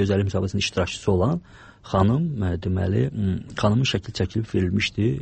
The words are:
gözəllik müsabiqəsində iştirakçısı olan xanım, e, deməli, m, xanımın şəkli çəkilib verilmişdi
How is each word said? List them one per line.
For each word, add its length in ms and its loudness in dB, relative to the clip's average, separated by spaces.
gözəllik 320 2
müsabiqəsində 320 -2
iştirakçısı 480 -2
olan 300 2
xanım, 500 2
e, 140 0
deməli, 560 0
m, 260 0
xanımın 320 2
şəkli 320 -4
çəkilib 380 -4
verilmişdi 680 0